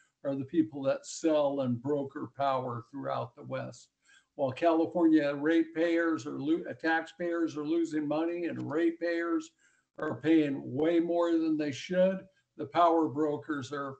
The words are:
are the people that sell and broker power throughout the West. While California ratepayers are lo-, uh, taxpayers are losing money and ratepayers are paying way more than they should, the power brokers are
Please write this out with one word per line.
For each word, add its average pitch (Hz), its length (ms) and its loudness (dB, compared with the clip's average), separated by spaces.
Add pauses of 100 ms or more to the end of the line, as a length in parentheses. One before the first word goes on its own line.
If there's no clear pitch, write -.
(220)
are 139 140 -2
the 135 80 -4
people 147 380 0
that 135 220 0
sell 143 580 0
and 120 200 0
broker 139 540 -4
power 127 540 -2
throughout 135 440 -6
the - 80 -20
West. 127 480 -10 (460)
While 135 160 0
California 160 840 4
ratepayers 160 920 2
are 139 140 -8
lo-, 165 280 0
uh, 135 60 -8
taxpayers 165 800 -2
are 147 100 -6
losing 156 400 0
money 165 400 -2
and 127 240 -6
ratepayers 170 800 -2 (480)
are 143 220 -6
paying 147 400 4 (140)
way 165 260 2
more 170 320 2
than 160 240 2
they 151 160 -2
should, 185 540 0 (300)
the 147 100 -8
power 165 420 4
brokers 147 640 -4
are 139 280 -8